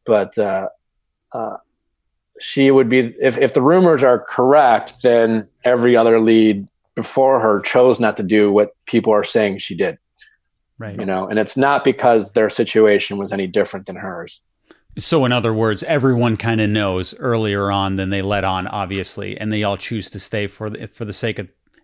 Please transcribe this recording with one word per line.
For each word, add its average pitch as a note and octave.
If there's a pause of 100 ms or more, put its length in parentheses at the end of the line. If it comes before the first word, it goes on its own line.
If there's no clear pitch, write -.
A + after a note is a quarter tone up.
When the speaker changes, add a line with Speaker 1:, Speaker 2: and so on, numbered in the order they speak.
Speaker 1:
but, G#2
uh, F#2+ (640)
uh, G#2+ (840)
she C#3
would C3
be, B2+ (200)
if, B2+
if C3+
the C#3
rumors E3
are B2
correct, C3
then A2+ (160)
every B2
other A2+
lead A2 (260)
before C3
her G#2+
chose B2
not A2
to A2
do G#2
what G#2 (160)
people A2
are G#2
saying G2+
she -
did. E2+ (800)
Speaker 2:
Right. G#2
Speaker 1:
You G#2+
know, F#2+
and G#2+
it's G#2+
not C#3
because A#2+
their A2
situation G#2
was G2
any F#2+
different F#3+
than F3+
hers. F#3 (540)
Speaker 2:
So D#3
in B2
other A#2
words, A2
everyone B2
kinda A2
knows G2
earlier G#2
on G2
than F#2+
they G2
let G2
on, F#2
obviously, G2
and G#2+
they G#2+
all G2+
choose G#2
to G#2
stay G#2
for G#2+
the, G#2+
for -
the G#2
sake A2
of G2+ (320)